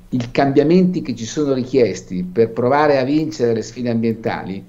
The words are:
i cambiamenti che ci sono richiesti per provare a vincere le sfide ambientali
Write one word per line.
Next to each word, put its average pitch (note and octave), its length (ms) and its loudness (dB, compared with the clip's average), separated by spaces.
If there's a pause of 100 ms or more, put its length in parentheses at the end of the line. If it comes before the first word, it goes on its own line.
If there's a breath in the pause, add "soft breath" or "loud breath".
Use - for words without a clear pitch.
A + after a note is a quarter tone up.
i A#2+ 220 -4
cambiamenti D#3 720 2
che B2+ 120 -8
ci A2+ 120 -8
sono C#3+ 260 -2
richiesti A2+ 720 0
per A2+ 280 0
provare C#3 480 2
a C3 60 0
vincere C#3 480 0
le A2 100 -2
sfide A#2+ 280 -6
ambientali G#2 800 -4